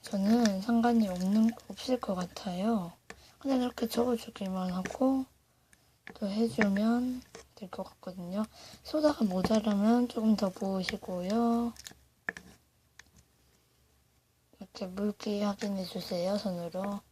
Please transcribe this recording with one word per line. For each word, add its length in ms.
저는 580
상관이 460
없는, 440
없을 300
것 140
같아요. 760
그냥 220
이렇게 260
저어주기만 840
하고 540
또 120
해주면 960
될 160
것 120
같거든요. 600
소다가 400
모자라면 840
조금 260
더 140
부으시고요. 1200
이렇게 280
물기 540
확인해주세요, 960
손으로. 600